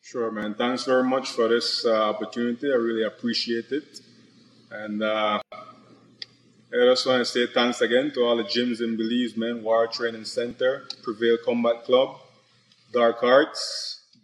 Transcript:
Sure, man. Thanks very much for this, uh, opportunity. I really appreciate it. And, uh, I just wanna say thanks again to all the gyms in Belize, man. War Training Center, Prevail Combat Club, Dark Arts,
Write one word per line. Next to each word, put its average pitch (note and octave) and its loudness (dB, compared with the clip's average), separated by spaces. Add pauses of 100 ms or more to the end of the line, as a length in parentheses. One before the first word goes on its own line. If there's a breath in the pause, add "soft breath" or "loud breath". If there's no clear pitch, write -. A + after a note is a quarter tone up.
Sure, A2+ -6
man. G#2+ -6
Thanks B2 -2
very B2+ 2
much C3 -2
for A2+ 0
this, A#2 0
uh, A2 2
opportunity. A#2+ -4
I C3 2
really A#2 0
appreciate A#2 -4
it. D3 -8 (680)
And, G#2+ -8
uh, G#2+ 0 (140)
I - -18
just B2 4
wanna B2+ 2
say A#2+ 0
thanks B2 0
again B2+ 2
to B2+ 0
all A#2+ 2
the A2+ -2
gyms A#2+ -2
in A2+ -4
Belize, A2+ -2
man. A#2 -4
War A2+ 2
Training A2+ -6
Center, - -2 (200)
Prevail A#2 2
Combat A#2+ 0
Club, B2+ 2 (720)
Dark A#2 2
Arts, - 2 (220)